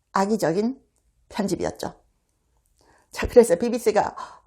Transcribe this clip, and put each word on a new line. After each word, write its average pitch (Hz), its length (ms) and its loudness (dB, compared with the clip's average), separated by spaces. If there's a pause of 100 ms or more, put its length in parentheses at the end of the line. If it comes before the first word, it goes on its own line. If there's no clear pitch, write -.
(120)
악의적인 202 680 -2 (480)
편집이었죠. - 640 -6 (1160)
자, - 180 -6
그래서 226 280 6
비비씨가 220 580 -2 (320)